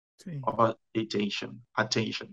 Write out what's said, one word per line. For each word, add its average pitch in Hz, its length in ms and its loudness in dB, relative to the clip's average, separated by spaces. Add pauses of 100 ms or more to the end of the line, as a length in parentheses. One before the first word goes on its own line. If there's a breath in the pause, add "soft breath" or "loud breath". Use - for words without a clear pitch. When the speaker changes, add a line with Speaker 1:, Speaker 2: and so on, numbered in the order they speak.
(220)
Speaker 1:
Sim. 151 240 -8
Speaker 2:
of 110 320 4 (180)
attention. 107 600 -2 (180)
Attention. 110 600 0